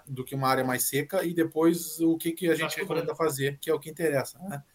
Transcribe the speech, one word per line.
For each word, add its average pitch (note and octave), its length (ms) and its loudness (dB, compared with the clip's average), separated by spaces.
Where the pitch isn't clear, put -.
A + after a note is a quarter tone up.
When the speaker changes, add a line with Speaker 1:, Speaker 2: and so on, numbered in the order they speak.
Speaker 1:
do C3 160 -8
que - 100 -12
uma C#3 140 0
área C3 160 4
mais B2+ 220 0
seca, D3+ 380 0
e E3+ 80 -2
depois E3 680 2
o E3 180 4
que, E3 140 -4
que E3+ 160 -4
a E3 40 6
Speaker 2:
Tá D#3 40 4
Speaker 1:
gente D3+ 160 -2
Speaker 2:
chegando. D#3 180 -4
Speaker 1:
recomenda D#3 240 -2
fazer, C#3+ 460 0
que - 100 -4
é D#3+ 40 2
o D3+ 60 0
que D#3 100 -14
interessa, D3+ 500 -2
né? D#3 240 -10